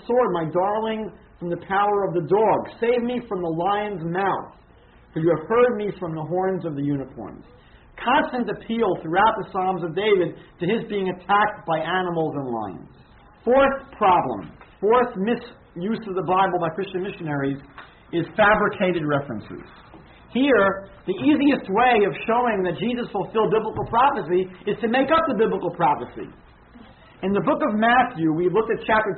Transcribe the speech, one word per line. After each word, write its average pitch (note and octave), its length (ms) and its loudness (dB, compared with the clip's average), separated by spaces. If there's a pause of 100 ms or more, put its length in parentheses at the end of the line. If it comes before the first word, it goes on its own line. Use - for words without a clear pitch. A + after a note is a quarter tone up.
sword, A#3+ 240 4
my E3+ 200 -2
darling G#3+ 600 -2 (280)
from F3 100 -8
the E3+ 180 -4
power G3+ 400 0
of E3 60 -4
the E3 140 -2
dog. G3+ 320 4 (200)
Save A#3+ 240 2
me A#3+ 240 -4
from F#3+ 140 -4
the E3 140 -2
lion's G3+ 480 -2
mouth, F3+ 520 -4 (580)
for E3 60 -4
you D#3+ 160 2
have D#3 120 -10
heard A#3 300 4
me G#3 220 -4
from D#3+ 160 -6
the D#3 80 -8
horns F3+ 420 -2
of D#3 100 -6
the C#3 80 -4
unicorns." C3 640 -6 (540)
Constant B3 500 0
appeal A3+ 380 -2 (160)
throughout G3 400 2
the - 80 -14
Psalms F#3 320 -2
of E3 100 -6
David F#3 460 2 (200)
to F3 60 -4
his G#3+ 220 0
being G3 220 -2
attacked G3+ 580 0
by D#3+ 120 0
animals E3 600 -2
and C3 80 -6
lions. G#2 480 -8 (480)
Fourth C4 480 2
problem, E3+ 640 0 (240)
fourth A#3+ 400 2
misuse G#3 880 -4
of F#3 80 -6
the F#3 80 -2
Bible F3+ 400 2
by D#3+ 120 -2
Christian F#3 280 -6
missionaries C#3+ 560 -4 (560)
is E3 80 0 (160)
fabricated G3 640 2
references. C3+ 640 -4 (640)
Here, A3 560 2 (160)
the F#3 140 -4 (100)
easiest C#4 480 4
way A#3 320 4
of D3+ 160 -2
showing A3+ 400 0
that E3+ 160 -4
Jesus A#3 320 -4
fulfilled G3 400 0
biblical G#3+ 400 0
prophecy F#3+ 560 2 (160)
is G3+ 160 -2
to A#3 80 -2
make C4+ 240 2
up D#4+ 160 4
the B3+ 80 -2
biblical F3+ 400 0
prophecy. C#3+ 560 -2 (880)
In G3 160 0
the G3 80 0
book D4+ 160 2
of A#3 160 0
Matthew, A3+ 560 2
we E3+ 160 0
looked G#3+ 240 2
at - 160 -4
chapter G#3+ 300 2